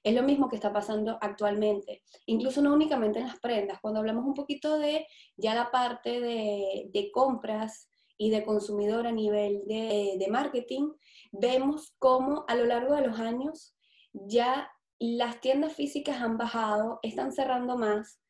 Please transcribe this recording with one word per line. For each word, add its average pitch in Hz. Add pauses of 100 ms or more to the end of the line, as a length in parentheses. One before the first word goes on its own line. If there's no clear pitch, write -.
es 220
lo 254
mismo 277
que 233
está 208
pasando 214
actualmente. 208 (240)
Incluso 254
no 285
únicamente 262
en 247
las 233
prendas, 202
cuando 214
hablamos 220
un 277
poquito 285
de 302 (300)
ya 220
la 240
parte 240
de, 208
de 202
compras 220 (280)
y 214
de 220
consumidor 214
a 233
nivel 208
de, 208
de 190
marketing, 269 (400)
vemos 254
cómo 262
a 240
lo 240
largo 240
de 294
los 226
años 254 (380)
ya 240 (280)
las 233
tiendas 285
físicas 285
han 226
bajado, 226
están 262
cerrando 247
más, 214